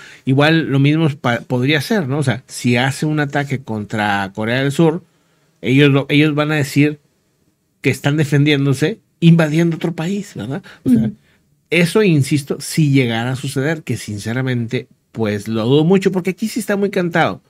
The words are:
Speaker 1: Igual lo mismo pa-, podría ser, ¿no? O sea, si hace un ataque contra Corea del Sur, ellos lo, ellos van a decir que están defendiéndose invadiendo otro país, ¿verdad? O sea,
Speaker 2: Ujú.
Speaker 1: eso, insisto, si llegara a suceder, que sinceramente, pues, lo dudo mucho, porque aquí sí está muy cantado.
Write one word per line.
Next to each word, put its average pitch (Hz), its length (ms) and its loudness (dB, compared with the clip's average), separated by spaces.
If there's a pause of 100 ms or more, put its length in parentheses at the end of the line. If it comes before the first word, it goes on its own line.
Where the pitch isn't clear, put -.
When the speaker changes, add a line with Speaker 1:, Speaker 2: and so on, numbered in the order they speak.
(240)
Speaker 1:
Igual 143 440 2
lo 135 120 0
mismo 151 300 2 (100)
pa-, 120 220 -2
podría 135 400 -2
ser, 190 260 -2
¿no? 139 120 -2
O 143 40 -2
sea, 123 240 -2
si 120 300 -2
hace 131 280 -2
un 151 140 -2
ataque 143 400 -4
contra 104 760 -4
Corea 113 280 -2
del 139 100 -2
Sur, 165 320 0 (580)
ellos 139 300 4
lo, 135 160 2
ellos 151 280 4
van 151 160 0
a 156 40 0
decir 147 440 0 (840)
que 131 80 0
están 143 280 0
defendiéndose 143 840 0 (200)
invadiendo 165 560 4
otro 170 180 -4
país, 185 420 -8
¿verdad? 135 280 -8 (200)
O 262 60 0
sea, 233 160 4
Speaker 2:
Ujú. 214 100 -6 (540)
Speaker 1:
eso, 170 340 2
insisto, 156 560 0
si 147 320 0
llegara 120 400 0
a 131 40 -4
suceder, 139 480 -4
que 117 140 -6
sinceramente, 120 880 -6 (240)
pues, 104 360 -4
lo 110 180 -2
dudo 143 180 4
mucho, 190 280 2
porque 185 200 -4
aquí 220 160 -6
sí 247 120 -6
está 208 180 -4
muy 196 120 -2
cantado. 170 600 -2